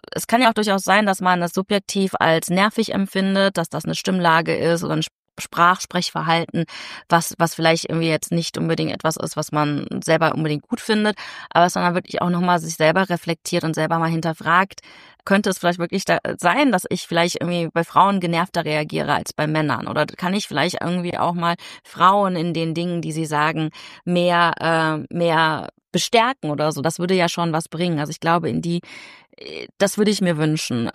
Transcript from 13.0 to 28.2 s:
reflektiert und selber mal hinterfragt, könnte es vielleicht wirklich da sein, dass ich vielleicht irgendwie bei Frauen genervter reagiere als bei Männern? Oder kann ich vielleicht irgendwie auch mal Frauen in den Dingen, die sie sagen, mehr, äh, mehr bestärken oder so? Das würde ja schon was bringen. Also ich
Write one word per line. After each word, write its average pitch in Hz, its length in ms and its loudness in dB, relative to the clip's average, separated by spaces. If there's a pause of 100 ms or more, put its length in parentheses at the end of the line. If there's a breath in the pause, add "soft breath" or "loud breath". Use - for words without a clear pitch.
reflektiert 170 560 -2
und 160 100 -2
selber 160 240 0
mal 165 120 0
hinterfragt, 165 680 0 (440 loud breath)
könnte 202 240 2
es 185 100 0
vielleicht 180 200 0
wirklich 175 260 -4
da 170 140 2 (180)
sein, 240 360 2
dass 185 180 0
ich - 160 -4
vielleicht 170 340 0
irgendwie 170 320 -2
bei 165 120 0
Frauen 190 360 4
genervter 170 460 -2
reagiere 151 480 -2
als - 180 -4
bei 151 140 -2
Männern? 151 400 -2
Oder 151 180 0
kann 185 300 -4
ich 208 120 -4
vielleicht 156 360 -2
irgendwie 175 340 -4
auch 170 180 0
mal 170 200 -2 (300 loud breath)
Frauen 190 520 4
in 165 160 -2
den 165 220 -2
Dingen, 170 260 -2
die 156 120 -6
sie 160 140 -4
sagen, 156 440 0 (340 loud breath)
mehr, 175 560 2
äh, 160 540 0
mehr 160 540 0 (220)
bestärken 226 600 0
oder 151 220 0
so? 139 100 -6
Das 160 160 -2
würde 175 160 0
ja 175 160 2
schon 170 220 -2
was 160 160 -4
bringen. 170 300 -2
Also 143 120 -4
ich - 100 -12